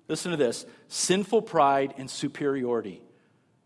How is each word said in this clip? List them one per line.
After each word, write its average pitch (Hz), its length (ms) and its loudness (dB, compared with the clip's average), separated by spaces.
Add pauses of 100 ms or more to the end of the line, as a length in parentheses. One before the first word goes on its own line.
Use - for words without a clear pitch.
listen 156 220 -6
to 165 80 -2
this, 117 300 0 (220)
sinful 202 520 2
pride 139 560 2
and 131 100 -10
superiority 120 960 -4 (640)